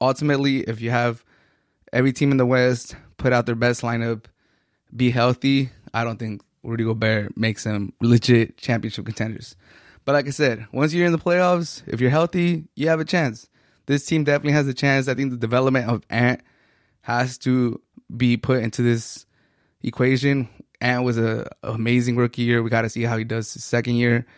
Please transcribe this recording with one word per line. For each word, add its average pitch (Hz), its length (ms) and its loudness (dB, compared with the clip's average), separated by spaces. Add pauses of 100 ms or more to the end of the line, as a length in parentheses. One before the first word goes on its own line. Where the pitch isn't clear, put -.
ultimately, 139 600 0
if 113 220 -6
you 117 80 -4
have 120 340 0 (640)
every 127 220 2
team 139 180 0
in 135 60 4
the 127 80 4
West 127 500 0 (220)
put 127 160 0
out 120 140 2
their 120 80 -2
best 120 260 0
lineup, 117 460 -4 (680)
be 120 160 2
healthy, 127 600 2 (240)
I 113 100 -2
don't 113 140 -6
think 107 240 -8 (200)
Rudy 117 220 -4
Gobert 110 520 0
makes 110 280 -2
them 104 360 -4
legit 117 580 4
championship 113 480 -6
contenders. 110 500 -8 (480)
But 139 80 0
like 143 140 2
I 143 40 -4
said, 117 400 0
once 147 220 0
you're 175 140 2
in 170 60 4
the 165 60 2
playoffs, 180 680 0
if 113 140 -6
you're 127 100 4
healthy, 165 540 2 (120)
you 151 120 -2
have 160 120 2
a 160 40 -4
chance. 147 440 -2 (380)
This 143 180 0
team 156 200 0
definitely 147 280 2
has 147 160 4
a 127 60 -4
chance. 135 340 0
I 127 60 -2
think 135 160 -2
the 123 60 -6
development 123 520 0
of 117 220 -2
Ant 120 320 0 (600)
has 123 360 -4
to 127 420 0 (340)
be 120 220 2
put 127 260 0
into 113 200 -2
this 117 420 0 (580)
equation. 131 640 0 (320)
Ant 123 240 0
was 120 140 0
a 113 320 -2 (120)
amazing 120 540 0
rookie 120 260 0
year. 120 200 2
We 113 80 -4
gotta 113 200 0
see 117 120 -6
how 117 140 -2
he 110 80 -4
does 113 300 -6
his - 100 -14
second 120 320 0
year. 120 300 2 (120)